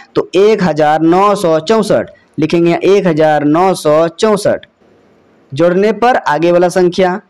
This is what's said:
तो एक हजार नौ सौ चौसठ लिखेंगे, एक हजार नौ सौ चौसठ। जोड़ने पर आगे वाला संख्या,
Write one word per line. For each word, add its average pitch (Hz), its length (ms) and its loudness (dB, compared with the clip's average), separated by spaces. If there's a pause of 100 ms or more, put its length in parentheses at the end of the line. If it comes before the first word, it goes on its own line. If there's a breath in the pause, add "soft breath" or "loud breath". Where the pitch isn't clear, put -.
(160 loud breath)
तो - 200 -2
एक 202 280 2
हजार 156 400 0
नौ 185 320 2
सौ 165 260 -2
चौसठ 160 480 -2 (300 soft breath)
लिखेंगे, 170 360 0
एक 185 320 0
हजार 151 380 0
नौ 175 300 0
सौ 156 340 0
चौसठ। 185 560 -2 (840)
जोड़ने 175 420 0
पर 233 240 0
आगे 156 340 0
वाला 175 180 2
संख्या, 180 500 0 (100)